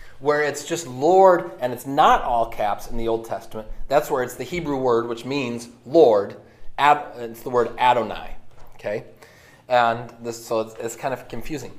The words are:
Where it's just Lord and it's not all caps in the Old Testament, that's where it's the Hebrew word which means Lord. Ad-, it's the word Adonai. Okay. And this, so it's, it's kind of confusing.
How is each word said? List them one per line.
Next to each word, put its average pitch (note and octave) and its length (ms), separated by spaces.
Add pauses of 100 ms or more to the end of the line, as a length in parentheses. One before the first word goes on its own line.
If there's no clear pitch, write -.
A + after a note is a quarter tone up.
(180)
Where D3 240
it's C#3+ 240
just D#3 200
Lord E3+ 760
and B2 120
it's A#2+ 140
not D#3+ 360
all A#2 280
caps G#2 400
in A#2+ 80
the A2+ 100
Old A2+ 160
Testament, A2 420 (220)
that's D3 220
where C3+ 120
it's B2 120
the C3 100
Hebrew D3 320
word A#2+ 320
which A#2 160
means B2 460 (160)
Lord. A2+ 500 (400)
Ad-, D3 300 (100)
it's A#2 240
the - 80
word A#2+ 300
Adonai. A2 560 (400)
Okay. A2 300 (680)
And A#2+ 500
this, A#2 240
so A2+ 160
it's, A2 140
it's A#2 220
kind C3+ 180
of - 120
confusing. B2 520